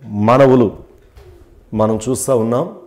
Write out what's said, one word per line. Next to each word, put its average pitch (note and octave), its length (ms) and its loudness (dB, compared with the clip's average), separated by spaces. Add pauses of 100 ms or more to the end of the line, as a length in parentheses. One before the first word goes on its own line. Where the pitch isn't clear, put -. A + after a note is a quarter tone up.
మనవులు A#2 760 2 (960)
మనం A2 260 -2 (100)
చూస్తా C3 260 -4
ఉన్నాం. A#2+ 400 -4 (120)